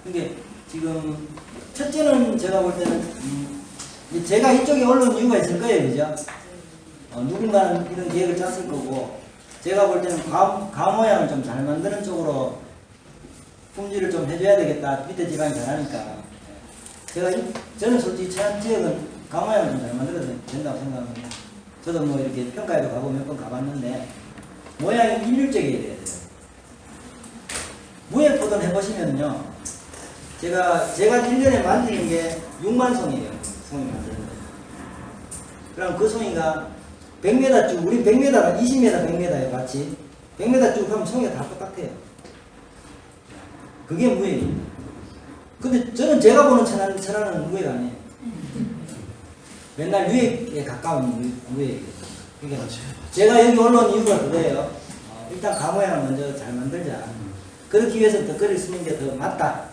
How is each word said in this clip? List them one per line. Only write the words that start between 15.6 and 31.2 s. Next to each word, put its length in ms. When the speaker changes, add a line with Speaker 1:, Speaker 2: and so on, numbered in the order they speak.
Speaker 1:
제가 180
이, 220
저는 200
솔직히 300
제한 320
지역은 460
가 120
모양을 300
좀 100
잘 140
만들어야 320
된다고 320
생각합니다. 500
저도 220
뭐 140
이렇게 320
평가회도 400
가고 180
몇 180
번 100
가봤는데 680
모양이 480
일률적이어야 540
돼요. 140
무예포도는 580
해보시면요. 880
제가, 520
제가 340